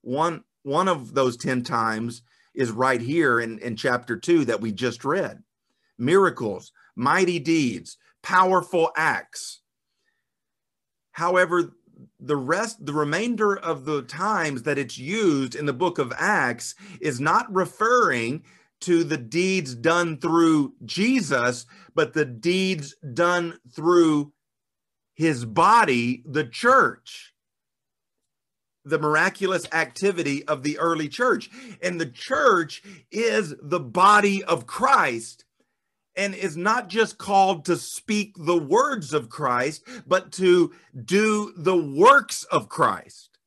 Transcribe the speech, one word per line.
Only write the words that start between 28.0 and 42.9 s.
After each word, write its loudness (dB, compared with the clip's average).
The -2
miraculous 0
activity -2
of -4
the -4
early -2
church. -2
And -4
the -6
church 0
is -2
the -4
body 4
of -2
Christ 0
and -4
is -8
not -2
just -2
called 2
to 0
speak -6
the 0
words 0
of -4
Christ, -4
but 0
to 4
do 0
the 0
works 4
of -4
Christ. -4